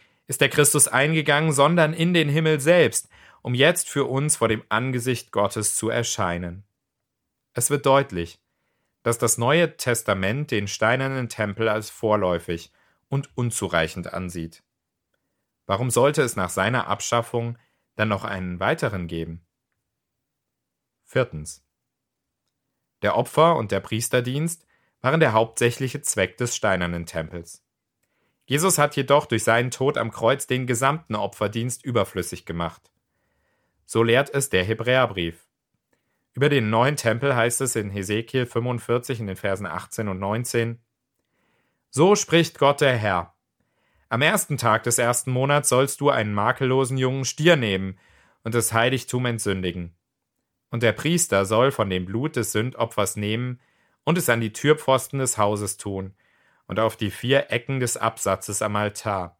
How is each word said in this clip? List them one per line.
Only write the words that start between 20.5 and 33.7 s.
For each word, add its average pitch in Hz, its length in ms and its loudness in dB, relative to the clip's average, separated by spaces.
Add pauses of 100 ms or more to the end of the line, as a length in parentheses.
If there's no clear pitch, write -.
Viertens. - 640 -6 (1400)
Der 98 140 2
Opfer- 156 400 4
und 107 160 -4
der 98 80 0
Priesterdienst 127 840 -2 (360)
waren 135 180 2
der 147 140 4
hauptsächliche 120 720 0
Zweck - 340 -2
des - 180 -4
steinernen 87 500 -2
Tempels. 82 600 -10 (800)
Jesus 160 340 0
hat 147 160 2
jedoch 139 320 2
durch 113 160 0
seinen 120 300 2
Tod 135 260 -2
am 113 140 -4
Kreuz 127 340 0
den 127 220 -2
gesamten 131 480 -2
Opferdienst 107 680 -4
überflüssig 98 600 -2
gemacht. 85 460 -8 (960)